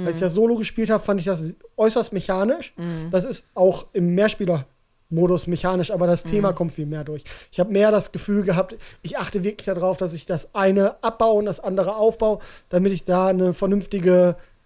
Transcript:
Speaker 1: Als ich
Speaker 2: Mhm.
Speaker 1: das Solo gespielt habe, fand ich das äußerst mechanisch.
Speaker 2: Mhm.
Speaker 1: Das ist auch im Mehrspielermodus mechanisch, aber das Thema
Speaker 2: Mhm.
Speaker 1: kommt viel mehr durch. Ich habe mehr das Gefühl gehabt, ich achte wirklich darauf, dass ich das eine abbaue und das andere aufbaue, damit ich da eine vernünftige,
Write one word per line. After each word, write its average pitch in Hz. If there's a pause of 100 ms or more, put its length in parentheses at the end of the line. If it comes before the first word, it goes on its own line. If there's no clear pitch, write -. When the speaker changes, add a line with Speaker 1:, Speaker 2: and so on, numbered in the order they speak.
Speaker 1:
Als 170
ich -
Speaker 2:
Mhm. 165
Speaker 1:
das 175
Solo 226
gespielt 220
habe, 214
fand 202
ich 165
das 165 (240)
äußerst 220
mechanisch. 202
Speaker 2:
Mhm. 170
Speaker 1:
Das 185
ist -
auch 185
im 175
Mehrspielermodus 175
mechanisch, 180
aber 180
das 170
Thema 202
Speaker 2:
Mhm. 175
Speaker 1:
kommt 170
viel 151
mehr 151
durch. 151 (280)
Ich -
habe 202
mehr 208
das 208
Gefühl 202
gehabt, 185 (260)
ich 175
achte 185
wirklich 220
darauf, 185
dass 175
ich 165
das -
eine 196
abbaue 226
und 208
das 185
andere 190
aufbaue, 220 (280)
damit 190
ich 175
da 185
eine 185
vernünftige, 180 (300)